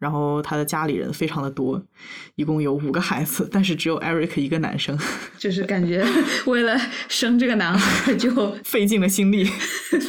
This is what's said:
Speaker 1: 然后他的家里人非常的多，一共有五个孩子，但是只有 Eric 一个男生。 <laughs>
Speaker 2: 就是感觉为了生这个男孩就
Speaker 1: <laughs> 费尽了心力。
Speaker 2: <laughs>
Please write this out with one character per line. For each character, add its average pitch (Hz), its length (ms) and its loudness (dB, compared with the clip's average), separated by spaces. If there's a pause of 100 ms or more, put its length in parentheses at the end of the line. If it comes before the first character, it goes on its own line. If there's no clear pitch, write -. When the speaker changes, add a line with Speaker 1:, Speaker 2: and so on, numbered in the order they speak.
Speaker 1:
然 147 100 -4
后 147 320 0
他 151 140 -4
的 147 80 0
家 156 240 -2
里 139 60 0
人 127 180 -4
非 156 160 -2
常 147 120 -4
的 139 80 -4
多， 135 320 -2 (540)
一 151 100 -2
共 156 160 0
有 143 140 2
五 147 160 -2
个 170 100 0
孩 156 220 -2
子， - 300 -4
但 196 100 4
是 180 140 2
只 156 120 -2
有 160 120 0
Eric 165 400 -2
一 139 80 0
个 160 100 0
男 - 180 -2
生。 143 220 -4 (200)
<laughs> - 200 -16
Speaker 2:
就 208 120 -2
是 190 120 0
感 185 240 0
觉 175 180 2 (400)
为 240 180 2
了 233 140 2 (320)
生 240 300 2
这 240 80 4
个 240 80 2
男 185 240 2
孩 202 380 2
就 240 380 2
Speaker 1:
<laughs> - 100 -12
费 214 200 0
尽 208 160 4
了 180 80 4
心 196 220 4
力。 202 180 4 (260)
Speaker 2:
<laughs> - 140 -8 (200)